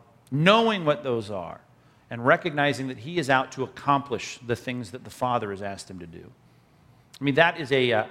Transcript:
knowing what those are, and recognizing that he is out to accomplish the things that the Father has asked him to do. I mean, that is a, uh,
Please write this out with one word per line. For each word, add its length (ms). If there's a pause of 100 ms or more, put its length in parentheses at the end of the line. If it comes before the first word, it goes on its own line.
(320)
knowing 540
what 180
those 260
are, 300 (500)
and 160
recognizing 600
that 120
he 180
is 120
out 220
to 120
accomplish 840
the 80
things 360
that 120
the 60
Father 420
has 100
asked 300
him 80
to 80
do. 240 (880)
I 40
mean, 120
that 240
is 120
a, 200
uh, 200